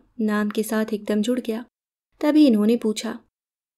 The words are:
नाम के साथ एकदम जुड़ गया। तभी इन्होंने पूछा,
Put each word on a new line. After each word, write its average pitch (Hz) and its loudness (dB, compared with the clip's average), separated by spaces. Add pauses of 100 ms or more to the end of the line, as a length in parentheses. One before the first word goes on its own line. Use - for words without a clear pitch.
(220)
नाम 214 -2
के 214 -2
साथ 220 -2
एकदम 208 -2
जुड़ 247 -2
गया। 226 -8 (560)
तभी 302 4
इन्होंने 220 4
पूछा, 220 -4 (580)